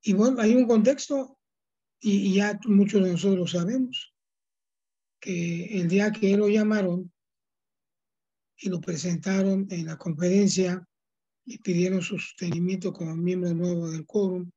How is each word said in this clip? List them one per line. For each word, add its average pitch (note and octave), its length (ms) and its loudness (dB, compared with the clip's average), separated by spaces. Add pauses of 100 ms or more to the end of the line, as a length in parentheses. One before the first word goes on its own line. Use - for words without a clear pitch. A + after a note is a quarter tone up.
Y G#3 100 0
bueno, A#3 280 2
hay A3 140 4
un B3+ 120 6
contexto, C4 720 2 (600)
y, G3+ 280 2
y F#3 60 2
ya G#3 320 0
muchos G3+ 360 4
de F#3 80 2
nosotros F3+ 280 0
lo F3 100 -2
sabemos, A#3+ 680 -4 (1040)
que F3 640 -6
el F3 80 0
día G3+ 240 2
que G3+ 240 2
lo G#3 120 2
llamaron G3+ 640 0 (1500)
y F#3+ 100 -6
lo F3+ 120 -4
presentaron F#3+ 920 -2
en E3+ 160 -6
la D#3+ 100 -10
conferencia F3+ 920 0 (580)
y B3 140 -16
pidieron F#3 420 0
su F#3 180 -6
sostenimiento F3+ 760 -4
como D#3+ 240 -8
miembro F3 360 -2
nuevo E3+ 380 -2
del D#3+ 160 -10
quórum F#3 500 -2